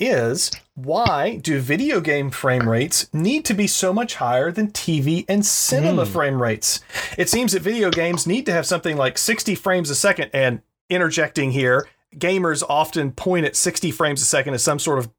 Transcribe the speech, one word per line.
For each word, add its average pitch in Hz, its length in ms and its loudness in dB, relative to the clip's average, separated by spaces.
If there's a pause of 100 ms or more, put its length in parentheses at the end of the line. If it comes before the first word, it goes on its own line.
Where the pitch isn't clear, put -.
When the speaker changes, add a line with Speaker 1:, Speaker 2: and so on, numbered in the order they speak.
Speaker 1:
is, 160 500 0 (240)
why 165 680 0
do 147 180 0
video 190 400 0
game 143 300 0
frame 127 380 2
rates 120 440 0
need 220 320 0
to 220 100 0
be 196 120 2
so 185 260 0
much 233 240 -2
higher 127 340 0
than 208 200 -2
T 160 320 -2
V 165 260 0
and 202 160 2
cinema - 640 2
Speaker 2:
Hmm. - 60 -4
Speaker 1:
frame 139 300 0
rates? - 380 0 (380)
It 175 100 0
seems 233 240 2
that 185 80 0
video 202 300 0
games 170 360 0
need 214 200 -2
to 196 60 0
have 170 140 0
something 165 300 -2
like 131 220 0
sixty 220 360 0
frames 180 360 0
a 139 40 -2
second, 170 380 0
and 127 300 0 (260)
interjecting 160 640 0
here, 131 340 2 (300)
gamers 170 520 0
often 147 440 0
point 180 340 0
at - 80 -4
sixty - 380 -2
frames 147 300 0
a - 20 0
second 135 300 0
as 117 100 -2
some 147 160 0
sort 143 180 0
of 120 100 -4 (100)